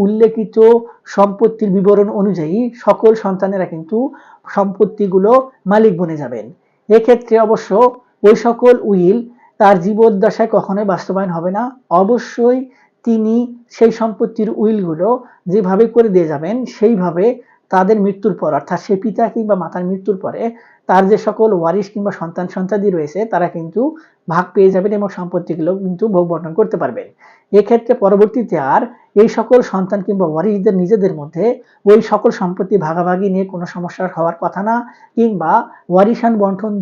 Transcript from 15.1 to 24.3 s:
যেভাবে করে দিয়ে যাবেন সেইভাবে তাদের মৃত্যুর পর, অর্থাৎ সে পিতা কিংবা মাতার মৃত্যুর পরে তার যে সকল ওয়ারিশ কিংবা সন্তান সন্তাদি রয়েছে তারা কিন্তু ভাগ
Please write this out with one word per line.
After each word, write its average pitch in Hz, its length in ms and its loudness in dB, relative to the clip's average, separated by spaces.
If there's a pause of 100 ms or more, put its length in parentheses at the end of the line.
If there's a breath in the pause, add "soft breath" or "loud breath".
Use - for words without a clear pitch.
যেভাবে 190 340 2 (100)
করে 233 200 4
দিয়ে 165 160 2
যাবেন 160 240 -4 (220)
সেইভাবে 185 480 0 (460 soft breath)
তাদের 190 340 2
মৃত্যুর 196 340 -2
পর, 160 180 -4
অর্থাৎ 170 280 -6
সে 214 80 -2 (100)
পিতা 220 200 -2 (100)
কিংবা 214 280 -2
মাতার 165 280 -8
মৃত্যুর 190 340 -4
পরে - 180 -8 (480 loud breath)
তার 190 180 4
যে 202 100 4 (100)
সকল 220 220 2 (100)
ওয়ারিশ 180 340 -2
কিংবা 202 260 -4
সন্তান 185 260 -8 (100)
সন্তাদি 196 360 -2
রয়েছে 160 280 -4 (120)
তারা 175 240 0
কিন্তু 165 260 -6 (460 loud breath)
ভাগ 170 260 0